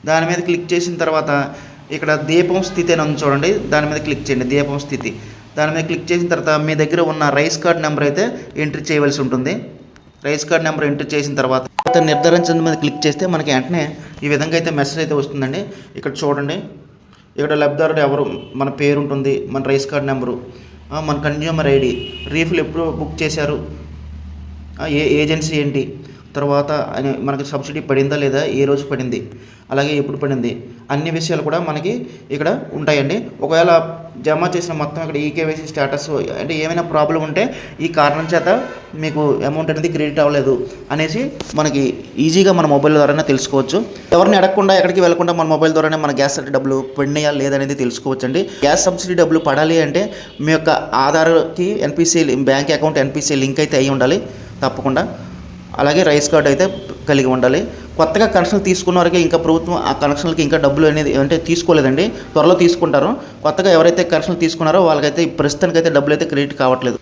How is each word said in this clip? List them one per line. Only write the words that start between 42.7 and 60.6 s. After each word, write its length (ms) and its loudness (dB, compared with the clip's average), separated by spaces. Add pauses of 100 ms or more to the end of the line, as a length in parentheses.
ద్వారానే 280 4
తెలుసుకోవచ్చు. 600 0 (280)
ఎవరిని 240 6
అడగకుండా, 380 4
ఎక్కడికి 260 4
వెళ్లకుండా 320 4
మన 140 0
మొబైల్ 260 2
ద్వారానే 240 2
మన 200 -2
గ్యాస్ 200 0
సబ్సిడీ 180 -6
డబ్బులు 300 0 (140)
పడినాయా 320 0
లేదనేది 440 0
తెలుసుకోవచ్చండి. 680 -2
గ్యాస్ 420 2
సబ్సిడీ 300 0
డబ్బులు 240 4
పడాలి 440 2
అంటే 320 0 (260)
మీ 120 2
యొక్క 180 2 (240)
ఆధార్కి 760 2 (180)
ఎన్పిసి 380 2
లి-, 260 0
బ్యాంక్ 200 2
అకౌంట్ 280 0
ఎన్పిసి 360 0
లింక్ 260 0
అయితే 160 0
అయి 140 4
ఉండాలి 320 2 (400)
తప్పకుండా. 460 0 (680)
అలాగే 240 4
రైస్ 300 4
కార్డు 160 4
అయితే 260 2 (340)
కలిగి 180 4
ఉండాలి. 420 2 (280)
కొత్తగా 300 2
కనెక్షన్ 380 2
తీసుకున్న 340 2
వారికి 200 4
ఇంకా 200 2
ప్రభుత్వం 380 0
ఆ 160 -2
కనెక్షన్లకి 500 0
ఇంకా 140 2
డబ్బులు 300 4